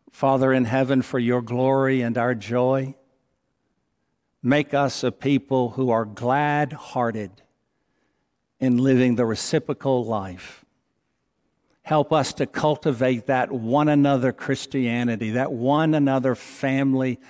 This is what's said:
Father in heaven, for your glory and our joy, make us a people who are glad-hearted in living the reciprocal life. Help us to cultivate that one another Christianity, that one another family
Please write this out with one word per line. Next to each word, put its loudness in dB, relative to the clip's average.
Father 2
in 2
heaven, 0
for -4
your 0
glory 0
and -2
our 0
joy, -2
make 2
us 0
a 0
people 0
who -2
are 0
glad-hearted -2
in 2
living 4
the 2
reciprocal -2
life. -8
Help 0
us 2
to -4
cultivate 0
that 0
one 0
another 4
Christianity, -4
that -2
one 2
another 2
family -2